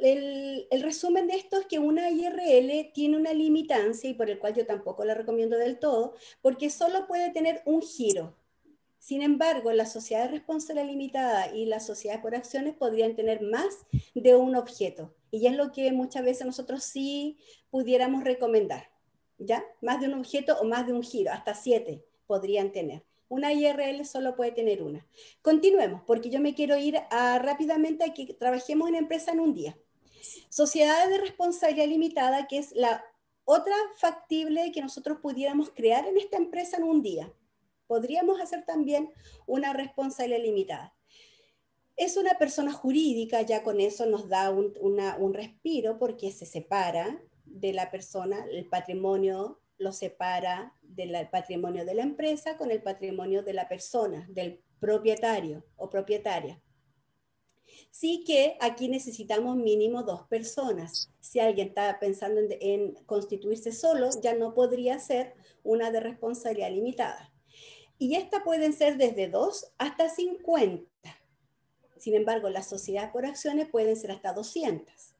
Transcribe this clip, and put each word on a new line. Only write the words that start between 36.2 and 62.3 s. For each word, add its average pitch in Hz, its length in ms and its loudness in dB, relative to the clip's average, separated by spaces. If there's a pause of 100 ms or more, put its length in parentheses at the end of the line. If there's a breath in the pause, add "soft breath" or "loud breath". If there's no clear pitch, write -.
empresa 349 400 -2
en 339 80 0
un 320 180 4
día. 175 300 -6 (540)
Podríamos 320 540 2
hacer 349 240 -6
también 302 480 0 (340 soft breath)
una 277 260 0
responsabilidad 262 720 -2
limitada. 190 520 -2 (1040 soft breath)
Es 349 200 -2
una 370 220 4
persona 285 340 0
jurídica, 254 720 0
ya 220 220 -2
con 208 160 0
eso 208 260 0
nos 208 220 0
da 190 220 2
un, 202 300 0
una, 196 360 0
un 196 180 0
respiro 226 640 -4
porque 226 320 -4
se 190 160 -12
separa 180 720 -2 (240)
de 190 280 -4
la 185 180 -4
persona, 196 580 -6
el 175 180 -10
patrimonio 190 920 -2 (160)
lo 190 160 -4
separa 180 920 -6
del 175 480 -8
patrimonio 180 540 -4
de 185 100 -4
la 233 80 0
empresa 302 540 -4
con 277 140 -6
el 214 100 0
patrimonio 190 640 -4
de 196 120 -6
la 185 120 -2
persona, 180 600 -4
del 180 340 -10 (160)
propietario 214 840 0 (120)
o 190 140 -10
propietaria. 196 720 -4 (1300 soft breath)
Sí 339 340 -4
que 294 360 4
aquí 240 280 -2
necesitamos 247 680 -4
mínimo 226 480 2
dos 180 240 -6
personas. 220 920 -4
Si - 220 -4
alguien 196 280 2
está 202 300 -2
pensando 202 420 0